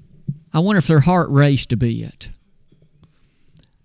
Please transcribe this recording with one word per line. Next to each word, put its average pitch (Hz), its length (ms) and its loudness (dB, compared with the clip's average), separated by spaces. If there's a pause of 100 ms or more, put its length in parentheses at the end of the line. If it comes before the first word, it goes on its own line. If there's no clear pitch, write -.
(540)
I 156 60 0
wonder 196 200 0
if - 80 0
their 156 140 4
heart 175 280 2
raced 143 440 0
a 113 40 -2
bit. 113 520 -6 (1600)